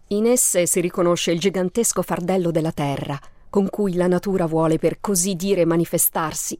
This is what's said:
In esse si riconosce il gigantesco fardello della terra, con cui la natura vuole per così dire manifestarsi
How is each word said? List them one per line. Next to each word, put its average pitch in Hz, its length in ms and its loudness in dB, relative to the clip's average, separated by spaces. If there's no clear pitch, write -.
In 208 180 0
esse 214 400 2
si - 120 0
riconosce 175 520 0
il 170 80 0
gigantesco 190 640 0
fardello 175 480 0
della 160 200 0
terra, 143 480 -4
con 196 200 2
cui 196 260 -2
la 175 100 2
natura 180 400 0
vuole 160 320 2
per 165 220 0
così 196 340 0
dire 185 320 2
manifestarsi 165 960 0